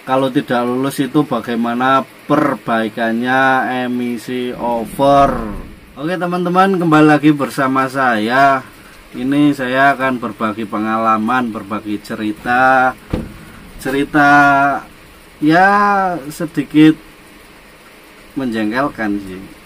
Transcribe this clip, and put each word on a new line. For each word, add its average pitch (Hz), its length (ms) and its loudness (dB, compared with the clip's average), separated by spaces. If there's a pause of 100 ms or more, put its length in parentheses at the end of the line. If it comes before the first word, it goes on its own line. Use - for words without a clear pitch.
kalau 135 240 0
tidak 123 400 -2
lulus 131 320 -4
itu 143 240 0
bagaimana 120 800 -2 (240)
perbaikannya 127 1400 0 (160)
emisi 123 640 -6
over? 131 800 2 (640)
Oke 165 240 -6
teman-teman, 180 560 0
kembali 156 320 4
lagi 151 240 4
bersama 135 560 -2
saya. 127 720 0 (560)
Ini 139 400 2
saya 135 400 2
akan 127 240 -2
berbagi 110 480 -6
pengalaman, 113 800 -2
berbagi 104 560 -8
cerita. 123 880 0 (880)
Cerita 143 480 0 (1120)
ya 165 280 4 (600)
sedikit 151 720 2 (1400)
menjengkelkan 110 880 -4
sih 95 160 -14 (260)